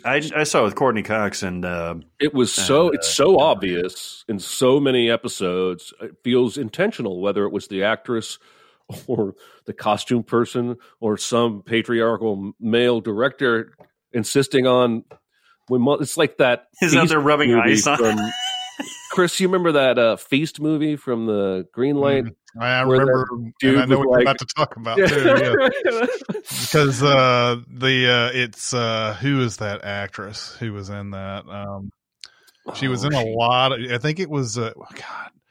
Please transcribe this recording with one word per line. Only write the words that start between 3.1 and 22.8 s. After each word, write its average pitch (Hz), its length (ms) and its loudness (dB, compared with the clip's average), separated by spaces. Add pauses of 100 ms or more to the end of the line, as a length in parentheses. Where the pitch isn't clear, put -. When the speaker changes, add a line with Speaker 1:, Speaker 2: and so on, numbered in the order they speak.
Speaker 2:
so 180 140 6
obvious 92 880 0
in 104 120 -4
so 131 400 2
many 127 300 2
episodes. 92 920 -4
It - 240 -14
feels 127 340 2
intentional, 120 600 -4
whether 101 240 0
it 98 80 -4
was 98 160 -6
the 95 160 -2
actress 110 560 -4 (320)
<laughs> - 340 -18
or 107 280 -4 (320)
the 107 60 -12
costume 107 520 -2
person 120 520 -2 (220)
or 104 180 -2
some 117 460 -2
patriarchal 113 760 -2
m-, 98 220 -10
male 117 420 0
director 117 720 -2 (380)
insisting 127 540 0
on, 123 380 2 (640)
we 127 80 2
mu-, 139 200 2
it's - 180 -6
like 160 220 0
that 123 280 2 (160)
Speaker 1:
Is 165 120 2
that 165 80 6
Speaker 2:
Feast 165 80 4
Speaker 1:
they're 156 100 2
rubbing 143 320 2
Speaker 2:
movie 117 220 4
Speaker 1:
ice 107 120 2
on? 143 100 2
Speaker 2:
from, 110 220 2 (920)
Chris, 180 260 0
you 190 80 2
remember 180 260 2
that, 131 280 4
uh, 113 160 4
Feast 147 440 -2
movie 151 360 -2
from 117 300 -4
the 98 460 -2
green 139 220 0
light? 139 300 2
Speaker 3:
Mm-hmm. 113 80 -10 (240)
I 127 280 0